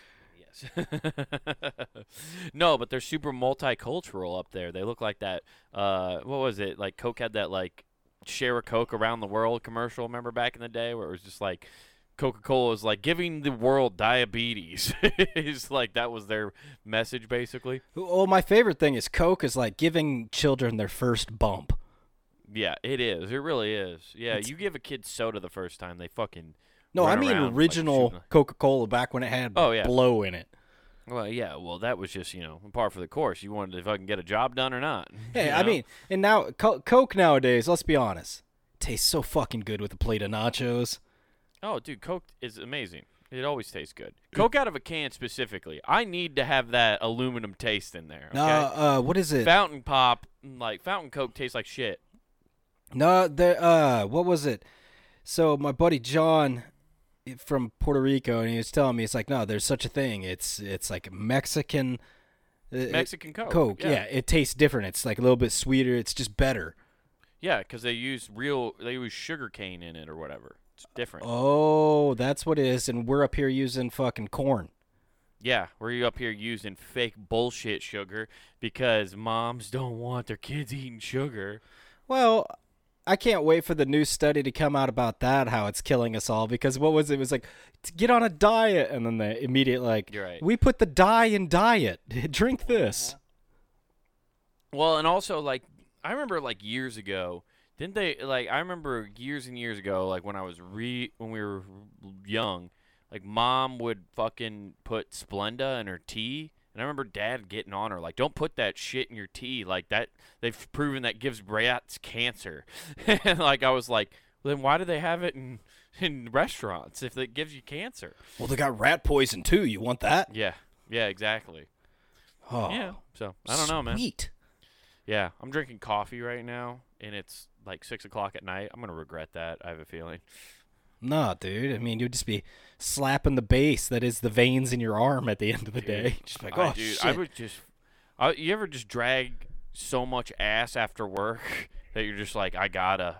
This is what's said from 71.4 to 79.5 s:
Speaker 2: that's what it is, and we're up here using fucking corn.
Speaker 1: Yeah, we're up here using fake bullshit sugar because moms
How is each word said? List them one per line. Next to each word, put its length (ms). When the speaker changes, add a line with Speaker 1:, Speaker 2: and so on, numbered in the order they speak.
Speaker 2:
that's 300
what 120
it 80
is, 240
and 160
we're 180
up 120
here 140
using 420
fucking 380
corn. 400
Speaker 1:
Yeah, 260
we're 280
up 120
here 140
using 440
fake 420
bullshit 640
sugar 440
because 540
moms 540